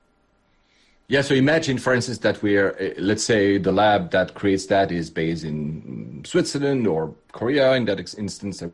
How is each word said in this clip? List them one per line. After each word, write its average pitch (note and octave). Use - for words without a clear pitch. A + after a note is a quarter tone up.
Yeah, C#3
so C#3
imagine, C#3
for B2+
instance, A#2
that G#2
we G2+
are, G2
uh, F#2
let's G#2
say G2+
the F#2
lab G2
that F#2
creates F#2+
that G2
is E2+
based D#2+
in D2+
Switzerland C#3
or D#2+
Korea, C3
in B2
that F#2+
ex-, F2
instance G2+
that E2+